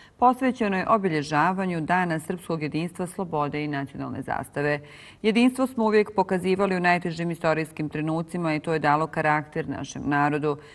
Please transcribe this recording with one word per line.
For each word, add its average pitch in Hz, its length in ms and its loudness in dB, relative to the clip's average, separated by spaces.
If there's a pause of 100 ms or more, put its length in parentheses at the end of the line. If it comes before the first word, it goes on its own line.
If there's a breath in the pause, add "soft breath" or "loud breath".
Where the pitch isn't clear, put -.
(180 loud breath)
posvećenoj 247 680 2
obilježavanju 175 960 2
Dana 170 380 0
srpskog 170 420 -6
jedinstva, 165 460 -4
slobode 151 560 -4
i 151 40 -4
nacionalne 139 540 -6
zastave. 147 580 -2 (420 loud breath)
"Jedinstvo 247 460 4
smo 247 160 -2
uvijek 208 320 4
pokazivali 190 600 0
u 180 40 0
najtežim 175 520 0
istorijskim 156 580 -2
trenucima 160 680 -2
i 151 40 -2
to 160 140 -2
je 156 60 0
dalo 151 280 2
karakter 151 640 -2
našem 139 360 -10
narodu, 143 520 0 (180 loud breath)